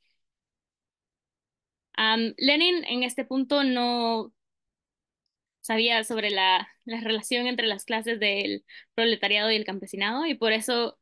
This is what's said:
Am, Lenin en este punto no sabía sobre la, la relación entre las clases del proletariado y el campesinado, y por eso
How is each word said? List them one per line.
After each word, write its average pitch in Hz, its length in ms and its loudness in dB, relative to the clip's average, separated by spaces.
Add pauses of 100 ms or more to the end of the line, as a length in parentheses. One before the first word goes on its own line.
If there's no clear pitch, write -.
(1900)
Am, 220 440 2
Lenin 320 480 2
en 247 180 -2
este 247 220 -4
punto 269 380 0
no 240 680 0 (1300)
sabía 226 440 2
sobre 220 240 -2
la, 190 400 2 (160)
la 226 160 -8
relación 220 460 -2
entre 247 200 0
las 202 160 -2
clases 226 360 -2
del 202 440 -2 (320)
proletariado 214 560 2
y 220 60 4
el 214 80 -2
campesinado, 202 600 -4
y 294 100 -2
por 220 180 2
eso 233 480 -2